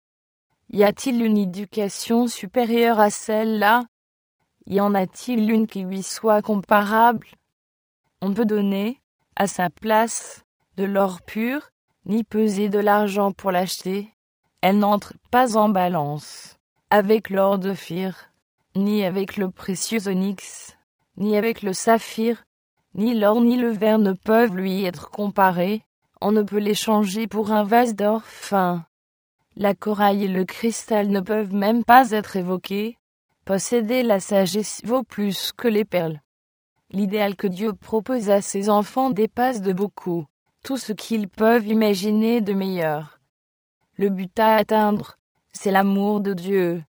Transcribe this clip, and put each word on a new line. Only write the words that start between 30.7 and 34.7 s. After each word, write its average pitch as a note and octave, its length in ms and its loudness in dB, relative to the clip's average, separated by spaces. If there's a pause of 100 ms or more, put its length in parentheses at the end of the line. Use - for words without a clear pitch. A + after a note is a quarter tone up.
ne G3 120 2
peuvent G#3 340 -4
même G#3+ 300 2
pas B3 260 8
être G#3 260 -4
évoqués. F#3+ 600 -4 (460)
Posséder A#3 580 0
la G#3+ 180 2
sagesse G3 640 -2